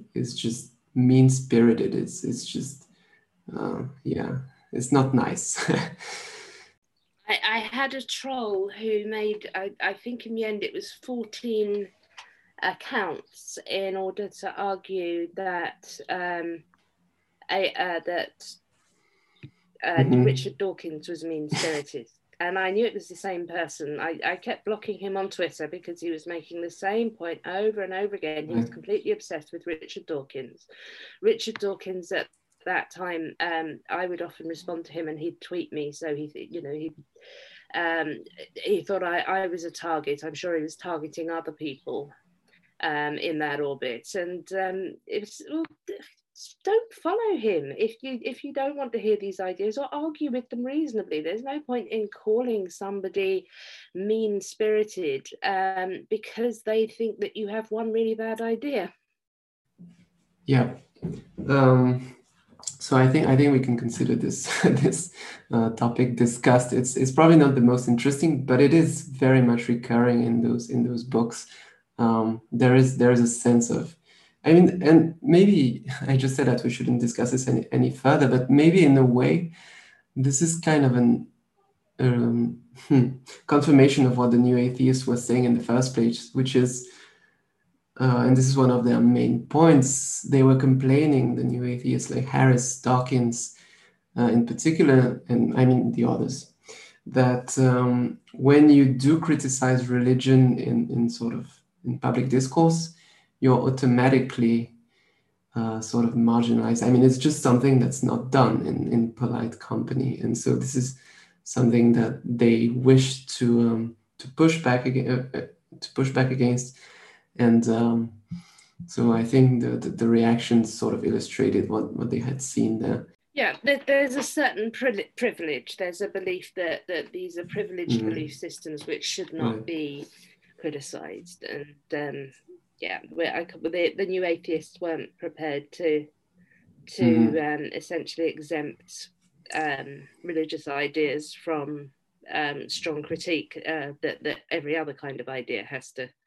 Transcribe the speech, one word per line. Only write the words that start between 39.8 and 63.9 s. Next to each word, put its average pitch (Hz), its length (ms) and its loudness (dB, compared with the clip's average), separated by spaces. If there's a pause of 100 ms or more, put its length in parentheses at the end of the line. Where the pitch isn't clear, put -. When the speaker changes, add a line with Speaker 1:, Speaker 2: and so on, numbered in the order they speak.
Speaker 2:
I'm 156 120 -12
sure 175 200 -6
he 160 80 -4
was 156 120 -12
targeting 160 560 -10
other 165 200 -8
people, 143 600 -12 (680)
um, 147 360 -4
in 156 220 -6
that 147 220 -4
orbit. 127 520 -8
And, 175 400 -8
um, 190 420 -6 (120)
it - 140 -6
was, 214 280 -14
well, 320 140 -8 (240)
d-, 403 80 -14 (680)
don't 440 300 -2
follow 415 420 -2
him 180 420 -2
if 220 260 -4
you, 262 180 -10
if 262 220 -10
you 285 100 -12
don't 277 220 -4
want 277 180 -8
to 233 60 -4
hear 208 200 0
these 196 200 -10
ideas 190 380 -6
or 277 140 -6
argue 302 380 -8
with 247 200 -8
them 240 140 -8
reasonably. 247 580 -6
There's 175 200 -6
no 277 200 -10
point 247 280 -6
in 214 200 -4
calling 220 600 -2
somebody 190 800 -6 (480)
mean-spirited, 208 1300 -2 (160)
um, 190 640 -4
because 220 520 -6
they 220 240 0
think 220 360 -6
that 202 160 -6
you 214 100 -6
have 220 240 -8
one 226 200 -4
really 226 220 0
bad 220 280 -6
idea. 226 520 -4 (1500)
Speaker 1:
Yeah. 131 300 0 (760)
Um, 127 640 4 (640)
so - 160 0
I 127 120 8
think, 147 200 4
I 131 80 4
think 143 180 6
we 127 60 4
can 120 180 0
consider 120 380 -2